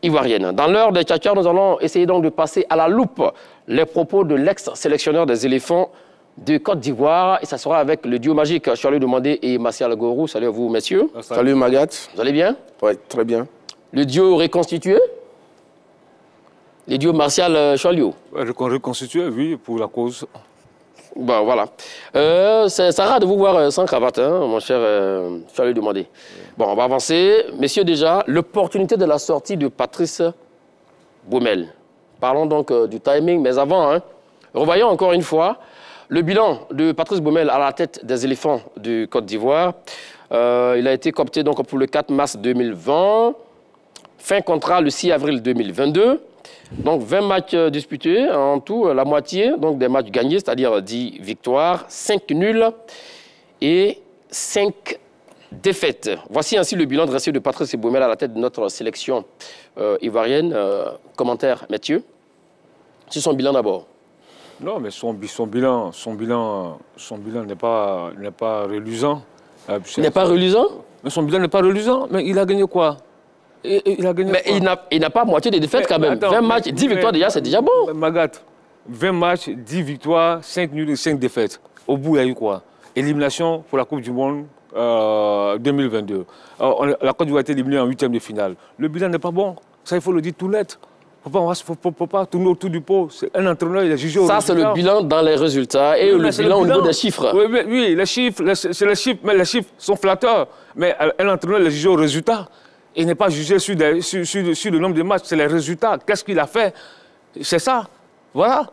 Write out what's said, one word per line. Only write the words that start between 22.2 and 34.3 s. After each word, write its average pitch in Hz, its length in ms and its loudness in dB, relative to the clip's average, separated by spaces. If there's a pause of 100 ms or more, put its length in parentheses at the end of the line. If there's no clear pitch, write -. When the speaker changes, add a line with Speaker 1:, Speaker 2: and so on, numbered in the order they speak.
Speaker 1:
c'est, 180 240 2
c'est 202 80 0
rare 226 180 4
de 196 60 2
vous 196 120 2
voir, 190 200 4
euh, 147 120 4
sans 175 140 0
cravate, 127 360 0
hein, 156 280 2
mon 113 140 0
cher, 127 180 0
euh, 95 600 0 (140)
Charles 123 200 0
Demandé. 104 340 -2 (500)
Bon, 110 120 2
on 101 40 0
va 117 120 2
avancer. 160 600 2 (120)
Messieurs, 139 240 0
déjà, 165 440 2
l'opportunité 175 680 0
de 190 80 2
la 151 160 2
sortie 185 380 -4
de 143 100 0
Patrice 151 540 -4 (1040)
Baumel. 101 400 0 (540)
Parlons 131 240 0
donc, 151 260 -2
euh, 113 160 2
du 107 140 -8
timing, 156 400 2
mais 127 180 2
avant, 147 320 2
hein, 170 100 0 (520)